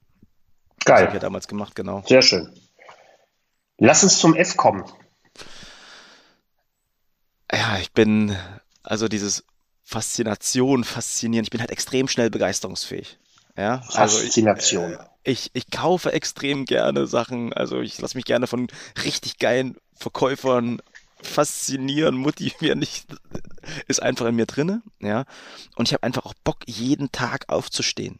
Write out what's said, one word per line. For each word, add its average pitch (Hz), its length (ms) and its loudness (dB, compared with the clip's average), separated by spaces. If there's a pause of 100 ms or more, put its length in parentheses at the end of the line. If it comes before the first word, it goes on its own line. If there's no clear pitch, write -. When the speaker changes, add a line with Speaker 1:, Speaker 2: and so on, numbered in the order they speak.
(840)
Speaker 1:
Das 120 160 10
hab 87 80 6
ich 98 60 -4
ja 95 40 -4
damals 95 280 -8
gemacht, 104 280 -10
genau. 95 320 -8
Speaker 2:
Sehr 127 140 8
schön. 92 280 4 (1300)
Lass 135 260 8
uns 185 160 6
zum 160 160 8
F - 220 2
kommen. 101 260 2 (2750)
Speaker 1:
Ja, 107 280 -2
ich - 140 -10
bin, 107 420 4 (480)
also 110 240 -2
dieses 101 380 -4 (360)
Faszination, 120 1040 0
faszinieren, 113 600 -2
ich - 60 -8
bin 117 100 -4
halt 120 100 -8
extrem 131 380 -2
schnell 117 200 0
begeisterungsfähig. 98 880 -4 (400)
Ja? 117 240 -2 (120)
Also 110 260 4
ich, 110 60 -2
Speaker 2:
Faszination. 101 680 2
Speaker 1:
äh, - 40 -12 (260)
ich, - 300 -4
ich - 180 -10
kaufe 165 400 0
extrem 143 540 -2
gerne 139 420 2
Sachen, 120 460 -2
also 127 260 -2
ich 120 200 -8
lass - 140 -8
mich 127 120 -10
gerne 123 220 2
von 123 200 -4 (380)
richtig - 340 -6
geilen 127 380 0 (180)
Verkäufern 127 840 0 (420)
faszinieren, 143 920 -2
motivieren, 143 680 -2
ich, - 240 -8 (800)
ist - 140 -2
einfach 127 240 0
in 117 100 0
mir 113 120 2
drinne, 190 340 -2 (180)
ja. 107 260 -4 (500)
Und 120 120 -2
ich - 60 0
hab - 100 -2
einfach 123 220 -4
auch - 80 -16 (100)
Bock, - 220 -2
jeden 127 460 -2
Tag 123 360 -6
aufzustehen, - 720 -4